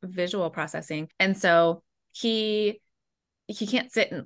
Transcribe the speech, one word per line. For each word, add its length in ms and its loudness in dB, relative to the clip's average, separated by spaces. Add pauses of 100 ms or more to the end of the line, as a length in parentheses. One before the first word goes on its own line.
visual 480 -2
processing. 600 -8 (100)
And 160 2
so 460 4 (300)
he, 680 -2 (680)
he 180 -6
can't 260 -2
sit 200 0
in, 140 -8